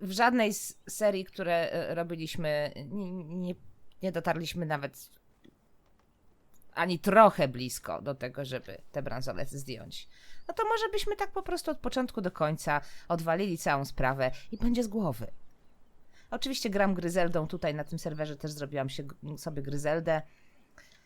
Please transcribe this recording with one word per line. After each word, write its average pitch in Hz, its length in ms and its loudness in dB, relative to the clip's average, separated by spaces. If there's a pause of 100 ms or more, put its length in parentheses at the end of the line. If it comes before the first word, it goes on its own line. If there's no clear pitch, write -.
w 190 120 -4
żadnej 226 420 6
z - 240 -8 (100)
serii, 196 360 2
które, 170 480 0
e, 165 220 -2
robiliśmy, 160 760 -2 (140)
nie, 185 380 -6
nie, 180 300 -4 (480)
nie 185 100 0
dotarliśmy 165 540 -2
nawet 139 440 -6 (1600)
ani 170 240 2
trochę 190 500 8
blisko 123 540 -6
do 139 120 -4
tego, 135 300 -6
żeby 127 340 -8 (140)
te 113 100 -4
bransolety 117 560 -2
zdjąć. 123 500 -10 (400)
No 339 60 -6
to 453 140 2
może 440 240 2
byśmy 403 240 0
tak 403 160 -2
po - 100 -2
prostu - 280 -4
od 302 80 -2
początku 247 420 -2
do 180 100 0
końca 151 500 0 (280)
odwalili 170 500 2
całą 139 260 2
sprawę 135 460 2 (220)
i 226 40 -6
będzie 240 280 4
z 220 40 -2
głowy. 175 380 0 (1040)
Oczywiście 254 400 -2
gram 196 240 6
Gryzeldą, 175 520 2
tutaj 160 280 -2
na 151 100 -4
tym 165 140 -4
serwerze 151 380 -4
też 151 160 -6
zrobiłam 147 360 -4
się 139 140 -6
g-, 143 360 -10
sobie 143 240 -6
Gryzeldę. 151 600 0 (840)